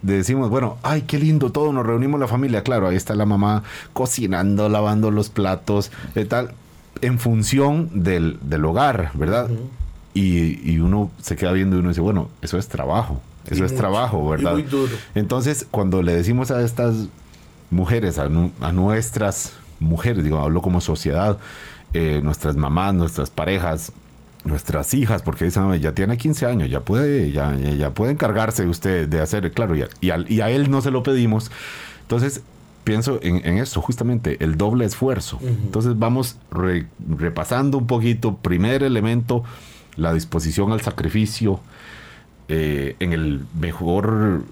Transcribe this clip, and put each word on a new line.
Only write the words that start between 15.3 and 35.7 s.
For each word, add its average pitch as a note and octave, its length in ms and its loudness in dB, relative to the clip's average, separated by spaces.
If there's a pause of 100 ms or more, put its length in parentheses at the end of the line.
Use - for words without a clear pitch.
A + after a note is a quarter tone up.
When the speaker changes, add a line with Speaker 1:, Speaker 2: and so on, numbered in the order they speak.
Speaker 1:
cuando F#2+ 320 0
le E2+ 120 2
decimos A#2 360 2
a B2 120 2
estas A#2 440 0 (640)
mujeres, F2+ 480 2
a D2 100 0
nu-, E2 320 2
a D#2 120 -2
nuestras G#2 800 0 (280)
mujeres, E2 420 0
digo, D2+ 160 2
hablo D2+ 240 0
como F2+ 180 2
sociedad, E2+ 580 0 (560)
eh, D#2+ 280 2
nuestras D2 340 -2
mamás, D#2+ 380 0
nuestras D#2+ 360 0
parejas, E2 600 -2 (540)
nuestras D2+ 500 -2
hijas, A2 280 2
porque - 240 -2
dicen, F#2+ 340 2
"Ya D2+ 120 -2
tiene G#2 260 0
quince D3+ 280 0
años, G#2+ 220 0
ya C2 120 -2
puede, A#2+ 520 2
ya, C#2+ 240 0
ya, C2+ 160 0
ya C#2+ 180 0
puede A2 220 0
encargarse A2 540 0
usted E2+ 420 0
de D#2 120 0
hacer", F2+ 320 -2
claro, G#2+ 240 0
y C#2+ 60 0
a, - 60 -4 (120)
y F2+ 100 2
al, E2+ 200 -2
y A2 100 2
a A2 100 0
él C#3 200 2
no C3+ 120 2
se C3+ 80 0
lo B2+ 120 0
pedimos. A#2+ 480 2 (520)
Entonces, B2 400 -2 (420)
pienso A#2 380 0
en, F2 140 2 (100)
en E2+ 120 2
eso, B2 220 -2
justamente, A#2 640 -2
el D#2+ 120 2
doble A2 280 2
esfuerzo. B2 520 -2
Speaker 2:
Ujú. C3 100 -8 (180)
Speaker 1:
Entonces, A2 340 0